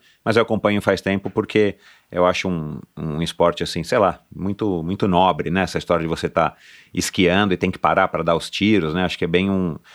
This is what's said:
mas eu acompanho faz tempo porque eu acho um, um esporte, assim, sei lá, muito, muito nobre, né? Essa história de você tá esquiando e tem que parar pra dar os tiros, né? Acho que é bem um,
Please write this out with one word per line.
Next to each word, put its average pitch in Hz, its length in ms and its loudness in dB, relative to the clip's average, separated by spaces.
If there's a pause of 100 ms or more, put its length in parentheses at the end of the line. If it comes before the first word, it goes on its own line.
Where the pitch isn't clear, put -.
(260)
mas 110 100 2
eu 113 80 4
acompanho 104 380 0
faz 98 180 0
tempo 98 300 -2
porque 104 480 0 (340)
eu 90 140 2
acho 90 240 0
um, 76 300 -4 (180)
um 78 240 -4
esporte, 85 420 0
assim, 82 220 -6
sei - 120 0
lá, 95 220 2 (140)
muito, 92 500 -4
muito 95 240 -2
nobre, 87 420 2
né? 92 120 0
Essa 87 160 -2
história 82 260 0
de 80 60 -2
você 82 180 -4
tá 78 280 0 (380)
esquiando 92 600 2
e 85 40 0
tem 92 140 0
que - 80 -8
parar 85 300 2
pra 82 140 -4
dar 85 120 2
os - 140 -4
tiros, 98 440 2
né? 90 120 0
Acho - 120 -4
que - 60 -6
é 87 40 0
bem 87 220 2
um, 92 280 -2 (180)